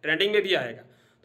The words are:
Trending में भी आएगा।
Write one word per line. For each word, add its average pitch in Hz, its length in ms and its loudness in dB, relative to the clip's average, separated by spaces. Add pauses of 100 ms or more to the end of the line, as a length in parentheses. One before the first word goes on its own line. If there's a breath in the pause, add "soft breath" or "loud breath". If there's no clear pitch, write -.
Trending 165 320 0
में 208 80 4
भी 190 120 -2
आएगा। 123 300 -4 (420 soft breath)